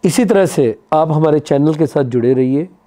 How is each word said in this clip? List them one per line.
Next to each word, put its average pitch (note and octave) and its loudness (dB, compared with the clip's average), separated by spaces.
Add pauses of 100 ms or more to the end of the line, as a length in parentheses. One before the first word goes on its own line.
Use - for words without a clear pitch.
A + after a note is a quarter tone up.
इसी G3 0
तरह G3 2
से B2 0 (160)
आप D#3 0
हमारे D3+ 2
चैनल D3 0
के D#3 0
साथ C#3+ -2
जुड़े B2 0
रहिए C3+ -2 (180)